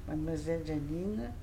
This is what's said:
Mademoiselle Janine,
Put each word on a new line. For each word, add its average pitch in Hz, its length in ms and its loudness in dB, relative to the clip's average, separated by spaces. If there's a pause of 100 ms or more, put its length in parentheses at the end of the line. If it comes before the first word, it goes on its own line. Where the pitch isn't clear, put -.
Mademoiselle 156 600 2
Janine, 175 640 0 (120)